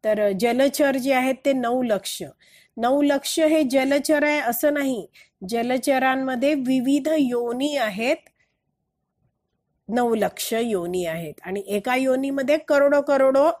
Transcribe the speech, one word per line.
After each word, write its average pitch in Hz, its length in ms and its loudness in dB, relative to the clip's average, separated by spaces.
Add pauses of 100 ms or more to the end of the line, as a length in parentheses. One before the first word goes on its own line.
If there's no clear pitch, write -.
तर 208 360 2
जलचर 269 560 2
जे 269 180 0
आहेत, 262 200 0 (100)
ते 277 80 2
नऊ 254 300 0
लक्ष. 208 400 -4 (540)
नऊ 254 260 2
लक्ष 285 380 0
हे 311 220 4
जलचर 277 640 2
आहे 294 140 0
असं 277 360 0
नाही, 262 320 -4 (420)
जलचरांमध्ये 262 1040 0
विविध 262 540 0 (100)
योनी 247 580 -2
आहेत, 226 400 -2 (1700)
नऊ 233 260 0
लक्ष - 460 -4
योनी 180 440 -4
आहेत 165 380 -8
आणि 196 240 -8
एका 208 300 -2
योनीमध्ये 269 600 0
करोडो 285 440 2
करोडो 277 500 4 (100)